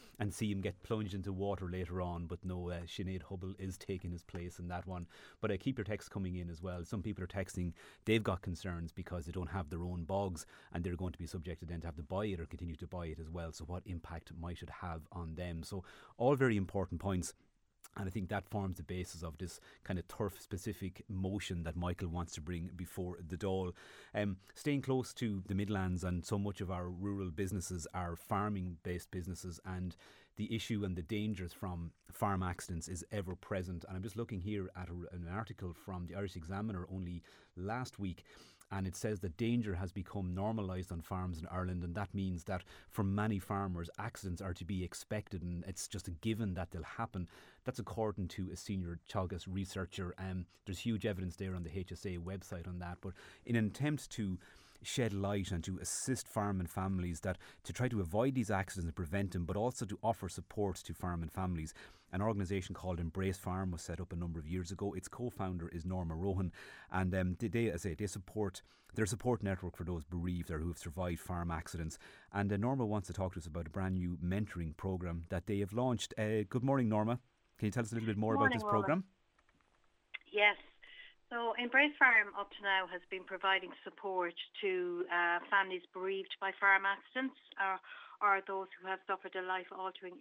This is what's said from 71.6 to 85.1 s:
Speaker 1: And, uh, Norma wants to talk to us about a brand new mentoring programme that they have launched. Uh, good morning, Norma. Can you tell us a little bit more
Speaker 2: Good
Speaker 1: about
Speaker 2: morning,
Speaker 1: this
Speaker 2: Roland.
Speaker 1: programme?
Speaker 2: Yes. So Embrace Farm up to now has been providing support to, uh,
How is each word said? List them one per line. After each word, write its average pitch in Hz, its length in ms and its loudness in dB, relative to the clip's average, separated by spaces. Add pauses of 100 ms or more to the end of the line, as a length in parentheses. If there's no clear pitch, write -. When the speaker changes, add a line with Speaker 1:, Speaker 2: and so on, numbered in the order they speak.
Speaker 1:
And, 101 180 2
uh, 101 60 4
Norma 123 280 2
wants 104 220 2
to 85 60 -4
talk 92 200 0
to 92 60 -6
us 85 80 -6
about 80 200 -2
a - 20 -8
brand 92 260 2
new 90 280 2
mentoring 87 520 0
programme 87 540 -2
that 90 180 -2
they 101 120 4
have 98 120 2
launched. 120 460 2
Uh, 107 320 4
good 123 140 2
morning, 135 260 6
Norma. 110 300 4 (380)
Can 110 100 2
you 101 40 4
tell 120 120 2
us 107 80 -4
a 117 40 0
little 113 120 0
bit 104 100 4
more 110 160 6
Speaker 2:
Good - 40 8
Speaker 1:
about - 60 8
Speaker 2:
morning, 120 160 6
Speaker 1:
this 107 60 0
Speaker 2:
Roland. 101 200 6
Speaker 1:
programme? 175 180 6 (1300)
Speaker 2:
Yes. 208 260 8 (720)
So 233 260 2
Embrace 262 400 6
Farm 226 400 8
up 202 140 -2
to - 100 -14
now 190 320 4
has 180 160 -6
been 185 140 -4
providing 185 480 2 (120)
support 180 520 0 (260)
to, 180 480 2
uh, 175 300 4 (100)